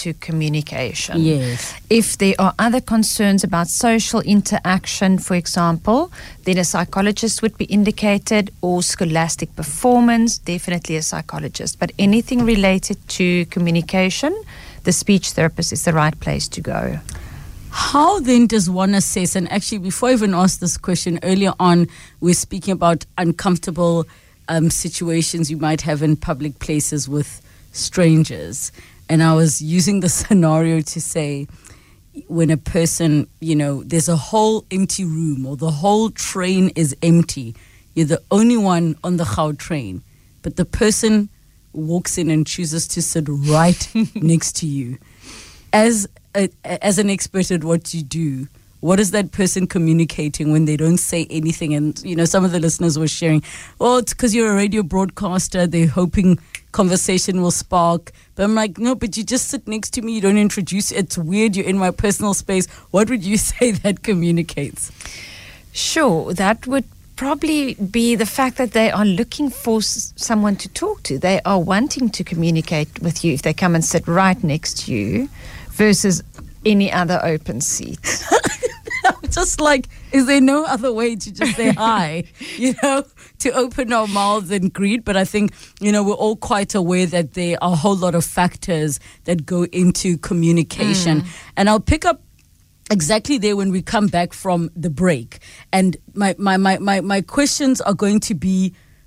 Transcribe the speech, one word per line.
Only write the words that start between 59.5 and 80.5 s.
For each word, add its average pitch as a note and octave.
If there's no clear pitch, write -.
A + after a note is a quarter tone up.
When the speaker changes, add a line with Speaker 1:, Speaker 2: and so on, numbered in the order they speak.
Speaker 2:
next G#3+
to A#3
me, A3+
you A3
don't G3
introduce, G#3
it's -
weird, F#3+
you're G3
in G3
my F#3
personal G3+
space." F#3+
What G#3
would A#3
you G3+
<laughs> -
say -
that G3
communicates? E3+
Speaker 1:
Sure, G#3+
that G3
would C4+
probably D4
be A#3
the A3
fact B3+
that B3
they A3
are G#3
looking A3+
for A3+
s-, -
someone G#3
to F#3+
talk G4+
to. -
They F#3
are F#3+
wanting G#3+
to -
communicate E3
with D#3+
you D#3+
if B2+
they D#3
come F3
and E3
sit -
right F#3
next D#3
to -
you D3+
versus G3+
any G3+
other F3
open D#3+
seat. -
Speaker 2:
<laughs> -
Just E4+
like, D4
is C4+
there C#4
no C#4